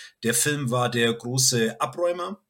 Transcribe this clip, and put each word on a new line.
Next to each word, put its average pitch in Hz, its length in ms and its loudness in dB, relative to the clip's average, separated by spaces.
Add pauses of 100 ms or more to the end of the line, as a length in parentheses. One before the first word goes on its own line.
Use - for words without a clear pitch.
(240)
Der 117 120 2
Film 147 340 0
war 123 220 0
der 117 200 2
große 120 720 0
Abräumer 175 580 -2 (100)